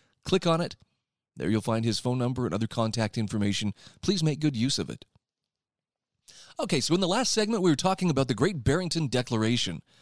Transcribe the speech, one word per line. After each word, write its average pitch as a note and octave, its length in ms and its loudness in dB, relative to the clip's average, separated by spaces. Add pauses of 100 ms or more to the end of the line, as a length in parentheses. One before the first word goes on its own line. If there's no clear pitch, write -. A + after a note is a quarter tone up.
(240)
Click F#3 200 0
on E3 160 2
it. - 140 -6 (600)
There D2 120 -4
you'll G#2+ 120 2
find A2+ 240 0
his A2 160 0
phone B2+ 180 -2
number B2 280 -2
and E2 60 -4
other G#2+ 140 0
contact A2+ 500 -2
information. G#2 580 -2 (280)
Please F#3+ 180 0
make D#3 200 0
good D3+ 160 0
use B2 240 0
of F2 100 -6
it. - 140 -14 (1500)
Okay, F#3+ 220 0
so D#3 160 2
in F#3+ 40 -2
the F#3+ 60 2
last G#3+ 240 0
segment, G#3+ 320 0
we F#3 80 6
were C#3+ 60 4
talking F#3 340 2
about C3 160 2
the B2 80 -2
Great C3+ 300 0
Barrington E3 420 0
Declaration. A2 760 0 (200)